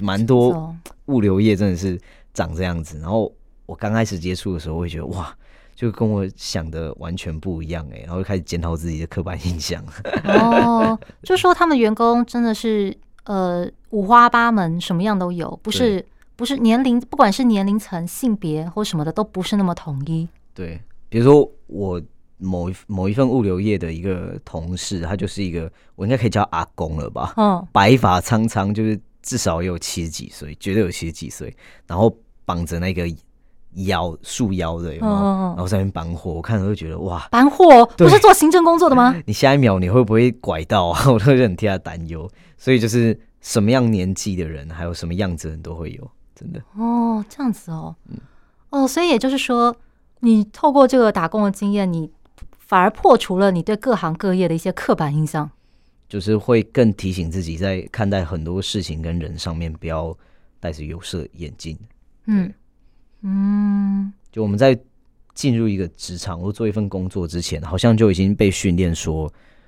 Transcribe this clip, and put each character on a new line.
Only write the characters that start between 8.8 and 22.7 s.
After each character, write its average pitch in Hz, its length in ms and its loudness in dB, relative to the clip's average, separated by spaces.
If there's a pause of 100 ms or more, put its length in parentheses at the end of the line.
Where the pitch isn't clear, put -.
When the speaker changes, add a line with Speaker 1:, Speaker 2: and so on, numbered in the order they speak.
Speaker 1:
己 80 120 -6
的 82 60 -8
刻 - 140 -8
板 87 240 -8
印 85 140 -2
象。 80 240 -8 (400)
Speaker 2:
哦， 226 760 2 (260)
就 370 120 0
说 359 180 4
他 349 140 2
们 294 100 2
员 220 160 2
工 233 320 2
真 240 160 -6
的 226 140 0
是， 208 420 -2 (280)
呃， 180 440 -2 (200)
五 202 140 -2
花 240 260 6
八 233 200 2
门， 175 300 0
什 175 160 -4
么 170 80 0
样 208 160 0
都 180 100 -4
有， 175 320 -8
不 214 80 -8
是， 208 300 0
Speaker 1:
对。 - 60 -10 (320)
Speaker 2:
不 240 80 -6
是 269 100 -4
年 233 260 2
龄， 247 200 2
不 - 160 -12
管 226 140 6
是 262 120 -2
年 202 240 2
龄 202 100 0
层、 175 300 -6
性 233 260 -2
别 160 360 -4
或 208 120 -6
什 202 160 -4
么 151 60 -2
的， 160 80 -4
都 214 100 -4
不 185 220 -6
是 202 140 -2
那 202 80 2
么 170 100 -2
统 139 300 -10
一。 165 200 -4 (280)
Speaker 1:
对， 85 280 -12 (280)
比 110 80 -2
如 117 80 4
说 143 260 8 (160)
我 90 340 -6 (360)
某 92 320 -4
一， 92 60 -8 (120)